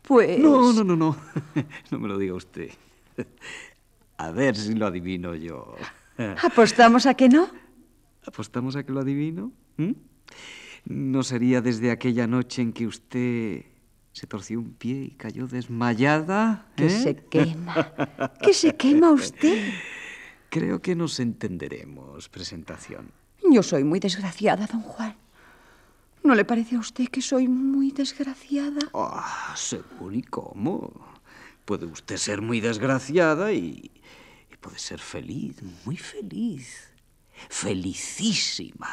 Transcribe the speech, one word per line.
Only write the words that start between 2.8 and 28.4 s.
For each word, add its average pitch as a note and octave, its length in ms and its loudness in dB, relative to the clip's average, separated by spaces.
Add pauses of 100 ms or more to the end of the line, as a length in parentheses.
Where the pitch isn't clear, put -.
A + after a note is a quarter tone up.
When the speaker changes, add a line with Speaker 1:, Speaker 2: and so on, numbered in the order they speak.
Speaker 2:
A D#2+ 140 -8
ver A#2 260 0
si G#2+ 180 -4
lo G#2+ 120 0
adivino F2 480 -6
yo. D2+ 400 -12 (680)
Speaker 1:
¿Apostamos A#3 640 8
a C4 80 6
que C4 160 6
no? D#4 220 8 (760)
Speaker 2:
¿Apostamos B2+ 500 -8
a C#3+ 80 -6
que C3+ 80 -10
lo C3+ 80 -4
adivino? D#3 520 -6 (240)
¿Mm? F3 160 -2 (920)
¿No C3+ 360 -2
sería B2 400 2
desde A#2+ 280 0
aquella A#2 360 0
noche B2 340 -2
en A#2 140 -2
que A#2 120 -6
usted A#2 800 -6 (480)
se - 140 -16
torció G#2+ 320 -10
un A2+ 160 -10
pie C3+ 300 -6
y - 80 -12
cayó A#2+ 340 -10
desmayada? C3 1200 0 (100)
Speaker 1:
Que F3 100 2
Speaker 2:
¿Eh? E3 40 6
Speaker 1:
se A3+ 260 0
quema, E3 760 0 (500)
que G4+ 100 6
se D#4 240 4
quema D4+ 340 6
usted. A3+ 600 2 (800)
Speaker 2:
Creo E3+ 320 -2
que F#3 120 -2
nos E3 260 -2
entenderemos, C#2+ 1080 -8
presentación. - 840 -14 (400)
Speaker 1:
Yo A#3 120 10
soy D3 200 0
muy D3+ 160 2
desgraciada, F#3+ 680 -2
don A3+ 160 -6
Juan. A3 340 -10 (1040)
¿No C#4 120 8
le G3+ 100 6
parece A#3 320 -2
a A#3 40 0
usted B3 280 -4
que B3+ 140 -4
soy B3+ 260 2
muy C4+ 420 2
desgraciada? C#4+ 920 -4 (140)